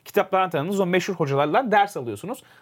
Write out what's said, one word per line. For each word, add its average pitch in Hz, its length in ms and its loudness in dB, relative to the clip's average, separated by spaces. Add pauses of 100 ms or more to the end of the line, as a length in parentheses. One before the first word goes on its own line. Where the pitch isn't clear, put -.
kitaplardan 190 440 0
tanıdığınız 170 300 -2
o 196 60 2
meşhur 180 300 0
hocalarla 151 560 0
ders 202 260 2
alıyorsunuz. 127 460 -8 (180)